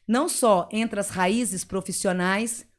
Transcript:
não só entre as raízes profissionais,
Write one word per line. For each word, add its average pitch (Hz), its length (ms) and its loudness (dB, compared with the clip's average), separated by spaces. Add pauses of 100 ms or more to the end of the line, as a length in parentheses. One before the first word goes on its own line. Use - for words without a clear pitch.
não 262 220 2
só 202 440 2
entre 220 260 0
as 202 120 -2
raízes 185 540 0
profissionais, 190 1000 -2 (120)